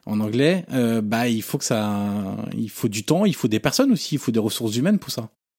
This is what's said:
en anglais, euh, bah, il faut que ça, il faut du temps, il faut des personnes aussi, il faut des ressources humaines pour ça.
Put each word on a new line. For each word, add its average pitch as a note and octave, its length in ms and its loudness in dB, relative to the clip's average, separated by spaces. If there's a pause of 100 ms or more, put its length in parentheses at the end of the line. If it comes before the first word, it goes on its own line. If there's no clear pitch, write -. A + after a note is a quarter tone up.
en G#2+ 140 0
anglais, C#3 520 2
euh, A#2 300 2
bah, A2+ 260 0
il A2+ 140 0
faut - 160 -6
que - 60 -6
ça, G2+ 720 -2 (200)
il A2+ 140 -4
faut - 180 -4
du G#2 160 -4
temps, F3 200 4
il G3 100 2
faut - 140 -2
des G#2+ 120 2
personnes C4 300 2
aussi, F3 240 0
il C#3+ 40 0
faut - 140 -2
des A2+ 60 2
ressources A2 380 -2
humaines D#3 220 2
pour - 120 -8
ça. A2+ 200 -6 (280)